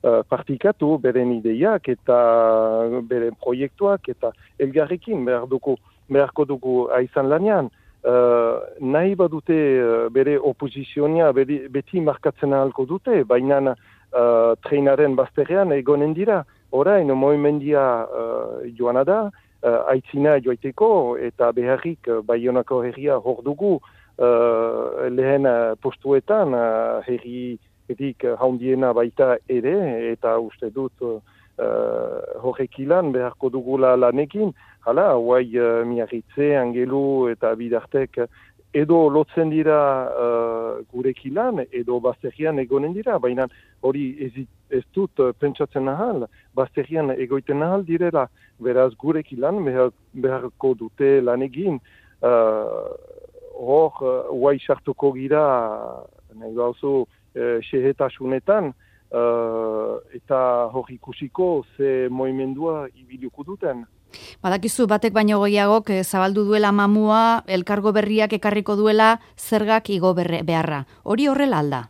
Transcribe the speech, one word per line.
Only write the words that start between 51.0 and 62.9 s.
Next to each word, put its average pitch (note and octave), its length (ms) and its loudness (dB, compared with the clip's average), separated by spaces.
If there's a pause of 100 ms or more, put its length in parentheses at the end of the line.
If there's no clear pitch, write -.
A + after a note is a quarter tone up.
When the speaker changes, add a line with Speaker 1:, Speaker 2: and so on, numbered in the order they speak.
Speaker 1:
lan B2 200 0
egin, C#3 400 -4 (400)
eh, A2 720 0 (600)
hor, C#3+ 380 2 (100)
eh, B2+ 300 -2
guai C#3 280 2
sartuko C#3 540 -2
gira, C#3 300 0 (920)
nahi A2+ 220 -14
bauzu, B2 500 -2 (300)
eh, A#2+ 240 -2 (100)
xehetasunetan, C3+ 1040 -2 (380)
eh, A2+ 1040 -2
eta B2 560 0
hor B2+ 180 -6
ikusiko C#3 760 -6 (100)
ze C3 340 -2
mugimendua C3+ 840 -6